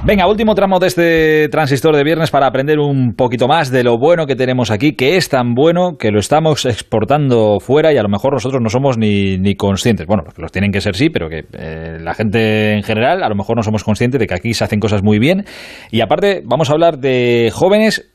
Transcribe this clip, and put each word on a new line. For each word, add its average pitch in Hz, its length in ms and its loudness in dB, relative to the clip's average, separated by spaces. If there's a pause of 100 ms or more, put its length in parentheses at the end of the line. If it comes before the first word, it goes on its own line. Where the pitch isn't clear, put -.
Venga, 190 240 2
último 214 260 2
tramo 190 240 2
de 180 80 2
este 160 600 2
transistor 147 480 2
de 139 80 2
viernes 160 260 0
para 135 160 2
aprender 139 320 0
un 135 380 0
poquito 127 320 0
más 147 240 0
de 127 100 2
lo 120 160 2
bueno 160 280 2
que 135 100 -2
tenemos 127 340 -2
aquí, 139 240 0
que 143 220 0
es 175 120 0
tan 120 260 0
bueno 170 440 2
que 107 140 -2
lo 104 80 2
estamos 156 440 0
exportando 117 920 0
fuera 156 340 2
y 139 40 2
a 110 80 2
lo 101 40 -2
mejor 127 260 0
nosotros 131 280 -2
no 113 60 -2
somos 127 300 0
ni, 101 400 0
ni 98 180 0
conscientes. 98 500 0
Bueno, 95 180 0
los, - 140 -20
los 80 140 -12
tienen 101 180 0
que 98 100 -2
ser 101 140 -4
sí, 143 160 0
pero 85 180 -6
que, 78 140 -10 (160)
eh, 80 420 -12
la 82 140 -8
gente 107 600 0
en 104 100 -2
general 135 400 0
a 117 40 -2
lo 107 60 -2
mejor 113 220 -2
no 117 80 -2
somos 107 180 -2
conscientes 120 380 -2
de 98 80 -2
que 90 60 -4
aquí 110 200 -4
se - 80 -4
hacen 107 160 -2
cosas 101 240 -2
muy 104 160 2
bien. 175 240 0 (480)
Y 113 120 0
aparte 185 420 0
vamos 160 260 -2
a 151 40 2
hablar 165 240 2
de 120 540 2
jóvenes 208 640 0